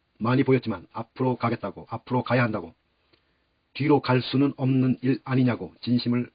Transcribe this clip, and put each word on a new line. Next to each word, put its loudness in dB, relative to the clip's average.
많이 2
보였지만 0
앞으로 -4
가겠다고, -6
앞으로 -4
가야 0
한다고, -6
뒤로 2
갈 2
수는 0
없는 2
일 0
아니냐고 0
진심을 0